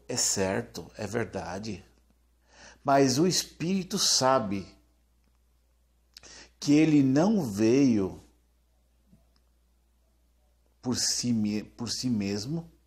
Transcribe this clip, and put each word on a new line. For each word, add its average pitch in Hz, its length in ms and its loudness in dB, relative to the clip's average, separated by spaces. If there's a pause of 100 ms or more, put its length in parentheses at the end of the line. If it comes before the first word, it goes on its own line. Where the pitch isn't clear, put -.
é 127 100 -8
certo, 98 680 -2 (100)
é 107 80 -8
verdade. 98 800 -8 (1000)
Mas 139 360 4
o 180 80 4
espírito 185 720 -4
sabe 110 640 0 (1900)
que 143 140 0
ele 151 300 6
não 165 400 2
veio 110 760 2 (2500)
por 123 160 -4
si - 340 -2
me-, 104 320 -2
por - 280 -10
si - 180 -6
mesmo, 107 580 -4 (200)